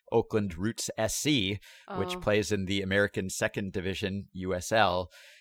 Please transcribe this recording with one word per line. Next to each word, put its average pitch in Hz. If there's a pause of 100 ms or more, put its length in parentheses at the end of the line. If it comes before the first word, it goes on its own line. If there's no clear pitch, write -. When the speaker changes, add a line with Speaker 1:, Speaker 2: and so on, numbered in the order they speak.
(100)
Speaker 1:
Oakland 104
Roots 104
S 110
C, 104 (380)
which 180
Speaker 2:
Oh. 180
Speaker 1:
plays 104
in 101
the 98
American 98
Second 104
Division, 95
U 92
S 90
L, 92 (300)